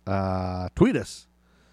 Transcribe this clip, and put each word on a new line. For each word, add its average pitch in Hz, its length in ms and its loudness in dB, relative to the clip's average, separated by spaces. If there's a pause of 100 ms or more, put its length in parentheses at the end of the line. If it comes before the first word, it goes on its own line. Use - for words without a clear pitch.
uh, 92 680 -2
tweet 220 220 6
us - 300 -8 (460)